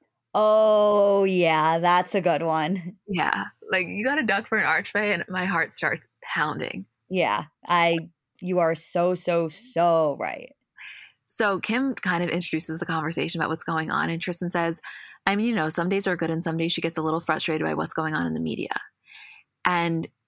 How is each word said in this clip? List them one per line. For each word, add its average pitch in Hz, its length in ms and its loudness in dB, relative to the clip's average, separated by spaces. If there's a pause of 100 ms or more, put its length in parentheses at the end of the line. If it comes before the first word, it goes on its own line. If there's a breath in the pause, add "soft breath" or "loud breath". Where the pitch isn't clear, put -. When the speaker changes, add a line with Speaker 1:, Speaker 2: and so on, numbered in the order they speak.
(340)
Speaker 1:
Oh, 208 880 6
yeah, 165 560 4
that's 175 340 4
a 196 80 2
good 160 220 2
one. 165 540 -2 (100)
Speaker 2:
Yeah. 196 380 -2 (260)
Like, 185 160 0
you 196 180 -6
gotta 285 180 0
duck 208 240 -2
for 220 100 0
an 180 80 2
archway, 208 460 0
and 175 160 -2
my 180 180 -4
heart 170 280 -2
starts - 340 -4 (160)
pounding. - 640 -4 (240)
Speaker 1:
Yeah, 156 360 2 (220)
I, 170 420 2 (320)
you 180 180 0
are 165 160 2
so, 180 400 0
so, 170 340 0
so 160 720 0
right. - 340 -8 (720 loud breath)
Speaker 2:
So 196 340 2
Kim 254 360 -2
kind 175 280 -2
of 170 60 -2
introduces 165 500 -2
the 160 60 -4
conversation 165 560 -4
about - 80 -2
what's 160 140 -4
going 160 260 -4
on, 151 200 -2
and 170 120 -2
Tristan 175 280 -2
says, 170 320 0 (440 loud breath)
"I 196 100 2
mean, 220 120 0
you 233 80 0
know, 160 140 0
some 175 200 0
days 196 180 0
are 180 80 0
good 165 140 -2
and 165 140 0
some 165 140 -2
days 165 140 0
she 175 100 -2
gets 165 160 -4
a 160 40 -2
little 160 180 0
frustrated 160 460 -2
by 156 80 -2
what's 156 200 -4
going 156 200 -2
on 156 140 -2
in 160 60 -4
the 156 60 -6
media." - 360 -6 (880 loud breath)
And 170 420 0 (200)